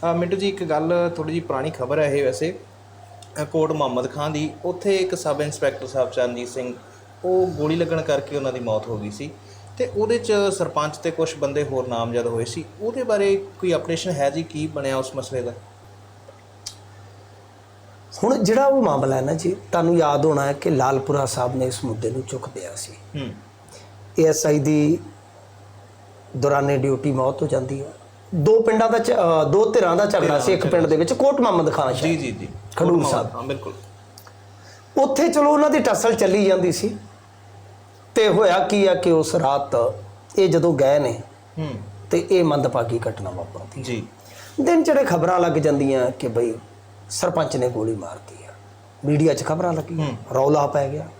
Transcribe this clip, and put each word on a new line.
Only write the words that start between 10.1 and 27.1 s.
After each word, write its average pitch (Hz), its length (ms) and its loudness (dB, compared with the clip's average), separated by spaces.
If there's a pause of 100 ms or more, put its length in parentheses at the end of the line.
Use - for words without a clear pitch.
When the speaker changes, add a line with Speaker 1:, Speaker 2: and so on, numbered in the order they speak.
Speaker 1:
'ਚ 220 160 -2 (240)
ਸਰਪੰਚ 151 400 -4
ਤੇ 165 140 -4
ਕੁਛ 165 240 -2
ਬੰਦੇ 143 280 -2
ਹੋਰ 131 240 -4
ਨਾਮਜ਼ਦ 117 400 -2
ਹੋਏ 117 180 -2
ਸੀ। 156 200 -10 (160)
ਉਹਦੇ 233 220 -4
ਬਾਰੇ 196 420 0 (140)
ਕੋਈ 175 140 0
ਅਪਡੇਸ਼ਨ 165 380 -4
ਹੈ 139 180 0
ਜੀ? 160 140 -6
ਕੀ 156 240 -8
ਬਣਿਆ 139 300 -4
ਉਸ 131 180 -6
ਮਸਲੇ 131 260 -6
ਦਾ? 120 100 -6 (2750)
Speaker 2:
ਹੁਣ 233 200 2
ਜਿਹੜਾ 226 220 4
ਉਹ 269 160 4
ਮਾਮਲਾ 135 340 2
ਹੈ 131 60 0
ਨਾ 139 120 -2
ਜੀ, 175 220 -2 (160)
ਤੁਹਾਨੂੰ 170 260 2
ਯਾਦ 143 280 2
ਹੋਣਾ 143 200 2
ਹੈ 143 80 0
ਕਿ 143 160 -2
ਲਾਲਪੁਰਾ 135 560 0
ਸਾਹਿਬ 123 300 -2
ਨੇ 131 100 0
ਇਸ 127 180 -6
ਮੁੱਦੇ 113 280 -4
ਨੂੰ 127 100 -6
ਚੁੱਕਦਿਆਂ 98 540 -10
ਸੀ। - 440 -14
Speaker 1:
ਹੂੰ। 127 100 -8 (880)
Speaker 2:
ਏ 165 40 6
ਐਸ 156 220 2
ਆਈ 151 140 4
ਦੀ 151 380 2 (1400)
ਦੌਰਾਨੇ 139 400 2
ਡਿਊਟੀ 135 340 0